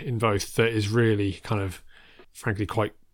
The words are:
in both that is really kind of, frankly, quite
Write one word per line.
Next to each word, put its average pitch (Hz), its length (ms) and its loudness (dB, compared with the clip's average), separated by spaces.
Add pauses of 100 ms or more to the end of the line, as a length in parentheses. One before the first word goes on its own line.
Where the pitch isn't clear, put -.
in 120 140 -2
both 107 380 2
that 113 120 4
is 107 200 0
really 104 540 2
kind 107 200 -2
of, 95 200 -8 (500)
frankly, 107 340 -4
quite - 260 -2 (220)